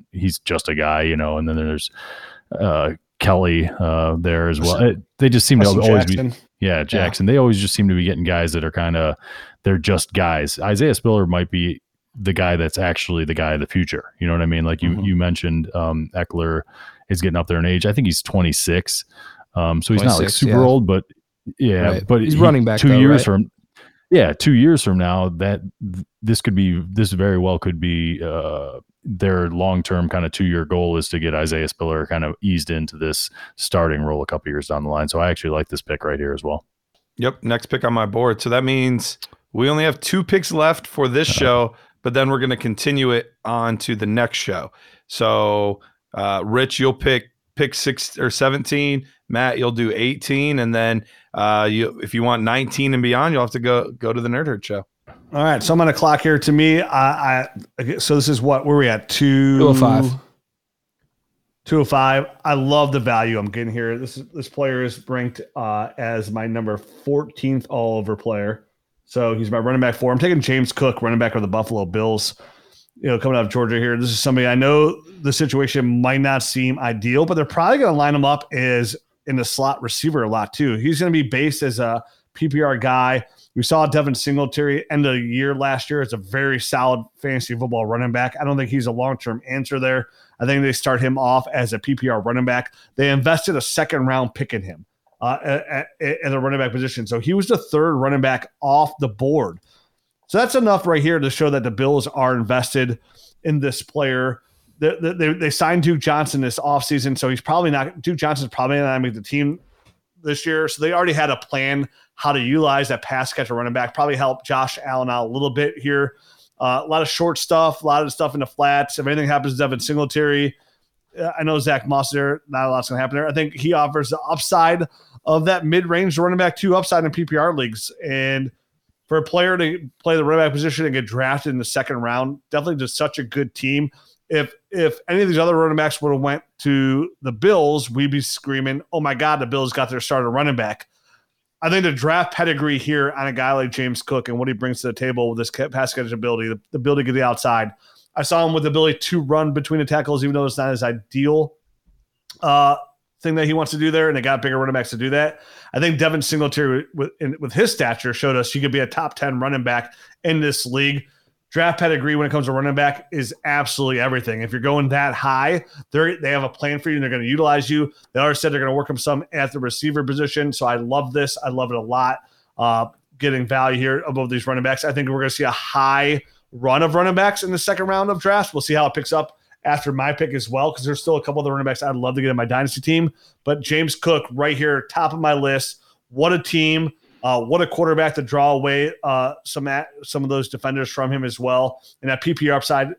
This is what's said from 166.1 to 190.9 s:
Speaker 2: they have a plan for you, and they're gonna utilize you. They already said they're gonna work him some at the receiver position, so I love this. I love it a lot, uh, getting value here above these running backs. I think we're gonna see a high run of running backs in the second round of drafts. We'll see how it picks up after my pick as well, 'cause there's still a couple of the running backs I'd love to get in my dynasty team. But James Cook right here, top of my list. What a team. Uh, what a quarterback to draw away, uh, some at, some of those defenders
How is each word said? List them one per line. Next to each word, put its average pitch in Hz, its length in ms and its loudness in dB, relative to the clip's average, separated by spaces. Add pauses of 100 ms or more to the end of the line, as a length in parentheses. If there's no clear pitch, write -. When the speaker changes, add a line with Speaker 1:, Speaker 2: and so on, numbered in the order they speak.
Speaker 2:
they 143 120 -2
have 143 100 0
a 131 60 -2
plan 143 320 -6
for 165 100 -4
you, 151 60 0
and 143 60 -2
they're 131 80 -4
gonna 123 120 -4
utilize 143 480 2
you. 151 220 0 (200)
They 123 60 -2
already 143 180 2
said 151 160 0
they're 143 80 -2
gonna 135 140 0
work 143 160 -2
him 135 80 -6
some 143 340 -2
at 143 200 -4
the 143 80 -8
receiver 147 420 -2
position, 143 500 -2
so - 140 -4
I 120 80 0
love 123 380 -2
this. 139 320 -2
I 135 60 -6
love 127 200 -4
it 123 60 -4
a 117 40 -4
lot, 127 380 -2 (400)
uh, 117 280 0 (320)
getting 131 280 -2
value 131 320 0
here 135 220 0
above 131 300 -4
these 123 180 -4
running 127 160 -2
backs. 131 200 -2
I 147 80 -2
think 135 160 -4
we're 135 120 -2
gonna 135 100 -2
see 143 140 -4
a 127 80 0
high 139 680 0 (280)
run 131 320 2
of 160 140 2
running 185 180 2
backs 196 300 2
in 185 80 -4
the 180 60 -2
second 190 280 -2
round 190 240 0
of 185 100 -4
drafts. 202 320 2
We'll 147 80 -4
see 151 140 -2
how 151 120 4
it 139 80 -2
picks 147 180 -6
up 156 260 -2 (260)
after 147 280 -2
my 135 200 -2
pick 156 220 -4
as 120 140 -6
well, 135 240 0
'cause 131 120 -10
there's 143 180 -4
still 160 140 2
a 147 60 -2
couple 147 180 -4
of 143 40 -2
the 139 80 -2
running 139 140 -2
backs 135 180 -4
I'd 139 100 -2
love 127 220 -2
to 139 40 -2
get 131 100 0
in 127 60 0
my 120 100 -2
dynasty 131 340 -2
team. 165 320 2 (320)
But 143 160 -2
James 151 340 -2
Cook 165 380 0
right 143 240 -2
here, 143 340 -2
top 160 220 0
of 165 80 -8
my 151 140 2
list. 139 460 -2 (280)
What 147 240 2
a 180 100 0
team. 160 480 0 (320)
Uh, 123 180 0
what 139 220 2
a 160 40 0
quarterback 160 480 0
to 151 60 -4
draw 143 320 2
away, 143 400 0 (100)
uh, 131 300 -2 (140)
some 139 200 -8
at, 139 220 -4 (140)
some 143 220 -6
of 135 40 -4
those 135 180 -2
defenders 135 440 -6